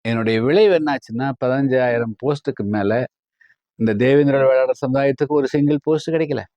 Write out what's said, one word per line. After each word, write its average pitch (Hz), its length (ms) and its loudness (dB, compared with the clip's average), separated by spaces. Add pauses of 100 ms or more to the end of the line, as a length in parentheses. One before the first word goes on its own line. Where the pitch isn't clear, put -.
என்னுடைய 113 420 0
விளைவு 180 360 4
என்னாச்சுன்னா, 135 520 -4 (140)
பதினஞ்சாயிரம் 127 720 0
போஸ்ட்டுக்கு 139 460 -4
மேல 104 400 -2 (760)
இந்த 113 160 0
தேவேந்திர 139 520 2
வேளாளர் 131 400 2
சமுதாயத்துக்கு 139 540 0
ஒரு 131 80 -2
சிங்கிள் 147 340 0
போஸ்ட் 156 280 -2
கிடைக்கல. 147 320 -2 (140)